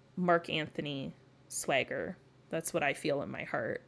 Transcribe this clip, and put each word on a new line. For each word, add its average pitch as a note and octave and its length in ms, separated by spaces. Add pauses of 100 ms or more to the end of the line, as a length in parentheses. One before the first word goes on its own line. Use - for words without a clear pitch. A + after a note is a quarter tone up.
(160)
Marc F3 340
Anthony D3+ 640 (340)
swagger. C3+ 680 (320)
That's D#3+ 240
what D#3+ 100
I C#3 100
feel C#3+ 280
in - 80
my C#3 140
heart. - 440